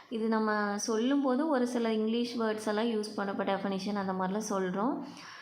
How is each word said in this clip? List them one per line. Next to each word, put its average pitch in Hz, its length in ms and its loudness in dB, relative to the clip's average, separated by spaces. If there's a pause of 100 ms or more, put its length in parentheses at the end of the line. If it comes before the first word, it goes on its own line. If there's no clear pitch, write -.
இது 226 200 -2
நம்ம 214 500 2
சொல்லும்போது 254 720 2
ஒரு 247 180 2
சில 233 260 0
இங்கிலீஷ் 226 480 0
வேர்ட்ஸ் 220 260 0
எல்லாம் 214 200 2
யூஸ் 214 200 0 (100)
பண்ணப்ப 196 280 -2
டெஃபினிஷன் 196 500 0
அந்த 190 180 -2
மாதிரிலாம் 190 400 -2
சொல்றோம். 196 460 0 (440)